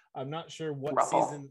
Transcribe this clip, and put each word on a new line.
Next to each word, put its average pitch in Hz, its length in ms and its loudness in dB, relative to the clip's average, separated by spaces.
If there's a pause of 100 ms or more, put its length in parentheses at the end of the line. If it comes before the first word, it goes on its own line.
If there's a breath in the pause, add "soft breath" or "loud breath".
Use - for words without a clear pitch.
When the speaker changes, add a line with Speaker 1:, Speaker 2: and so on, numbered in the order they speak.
(140)
Speaker 1:
I'm 139 160 -6
not 165 200 -8
sure 156 220 -4
what 139 220 -4
Speaker 2:
RuPaul. - 340 6
Speaker 1:
season. 143 220 -10